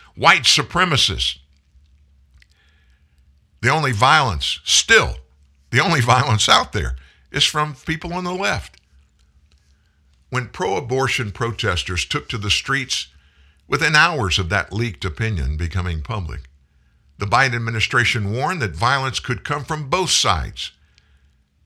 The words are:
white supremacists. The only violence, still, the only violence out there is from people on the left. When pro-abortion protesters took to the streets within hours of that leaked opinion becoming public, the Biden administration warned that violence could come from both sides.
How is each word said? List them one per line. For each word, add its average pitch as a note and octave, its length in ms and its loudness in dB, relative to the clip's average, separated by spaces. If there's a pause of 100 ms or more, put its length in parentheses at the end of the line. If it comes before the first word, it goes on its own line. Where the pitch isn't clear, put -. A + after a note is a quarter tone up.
(160)
white D#3 260 4
supremacists. D3+ 960 0 (2250)
The - 80 0
only C#3+ 240 2
violence, A#2+ 720 2
still, - 540 4 (520)
the A#2+ 100 2
only E3 200 4
violence B2 480 4
out - 240 4
there C2 240 -4 (340)
is - 140 0
from D3+ 300 -2
people E3 400 -8
on F3+ 100 -4
the F3+ 80 -4
left. F#3 480 -4 (1500)
When B2 180 -6
pro-abortion C3 800 -2
protesters F#2+ 760 -4
took D3 240 -6
to A#2+ 80 -6
the G2+ 120 -4
streets - 580 -2 (600)
within D#3 260 0
hours D3+ 440 4
of F2+ 100 -2
that G2 240 -2
leaked A2+ 320 -6
opinion D#2 540 -2
becoming E2+ 420 -4
public, D#2 480 -8 (680)
the G#2 80 -4
Biden B2 300 2
administration A2+ 760 0
warned D3 300 -2
that E2+ 140 -4
violence C3 440 0
could - 240 -6
come D3 200 -4
from D3+ 260 -6
both F3+ 200 -2
sides. - 640 -2 (920)